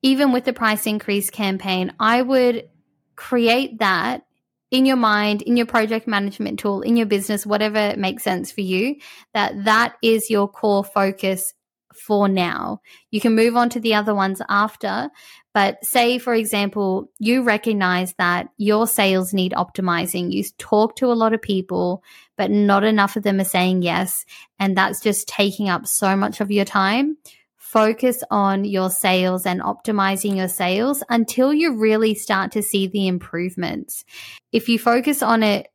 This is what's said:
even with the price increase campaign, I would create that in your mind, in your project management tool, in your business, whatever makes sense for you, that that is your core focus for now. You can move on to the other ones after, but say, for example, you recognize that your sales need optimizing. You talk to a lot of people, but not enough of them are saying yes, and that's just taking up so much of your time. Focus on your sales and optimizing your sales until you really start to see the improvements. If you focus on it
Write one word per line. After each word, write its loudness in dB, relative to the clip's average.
even 2
with 0
the -2
price -2
increase -2
campaign, -2
I 2
would 2
create 0
that 0
in 4
your 4
mind, 2
in 2
your 0
project 0
management -4
tool, -2
in 2
your 2
business, -2
whatever 0
makes -4
sense -4
for -8
you, -2
that -4
that 2
is 2
your 2
core 0
focus -2
for 0
now. -2
You -2
can 2
move 4
on 2
to -4
the 0
other 0
ones -2
after, -2
but 0
say, 2
for -4
example, -2
you 2
recognize 0
that -2
your 2
sales 0
need 0
optimizing. -4
You -2
talk 0
to 0
a -
lot 2
of -4
people, -2
but -2
not 4
enough 2
of -6
them 2
are 2
saying 0
yes, -2
and 0
that's 0
just -2
taking -2
up -2
so 0
much -2
of -4
your 2
time. 0
Focus 0
on 0
your 0
sales 0
and -4
optimizing -2
your -2
sales -2
until 2
you 2
really 2
start -2
to -2
see -2
the -2
improvements. -6
If 0
you 0
focus 2
on 2
it 0